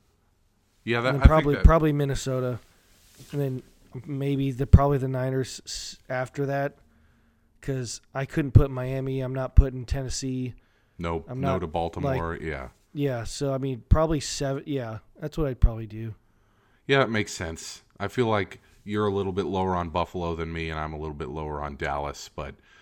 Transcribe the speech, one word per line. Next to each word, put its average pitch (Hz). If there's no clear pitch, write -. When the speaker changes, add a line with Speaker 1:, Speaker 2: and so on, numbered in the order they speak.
Speaker 1:
Yeah, 117
that, 127
Speaker 2:
And 143
then 131
Speaker 1:
I 123
think -
Speaker 2:
probably, 151
Speaker 1:
that 95
Speaker 2:
probably 156
Minnesota, 131
and 143
then 131
maybe 139
the, 131
probably 143
the 131
Niners 131
s-, -
after 131
that, 139
'cause 131
I 135
couldn't 139
put 139
Miami. 131
I'm 127
not 131
putting 131
Tennessee. 127
Speaker 1:
No, 85
Speaker 2:
I'm -
Speaker 1:
no 135
Speaker 2:
not, 135
Speaker 1:
to 87
Baltimore. 82
Speaker 2:
like, -
Speaker 1:
Yeah. 69
Speaker 2:
Yeah. 131
So 139
I 135
mean, 131
probably 160
seven. 139
Yeah, 117
that's 151
what 156
I'd 127
probably 113
do. 110
Speaker 1:
Yeah, 139
it 110
makes 107
sense. -
I 98
feel 123
like 101
you're 104
a 101
little 98
bit 92
lower 92
on 87
Buffalo 85
than 82
me, 82
and 80
I'm 78
a 76
little 78
bit 73
lower 73
on 71
Dallas. 71
But 69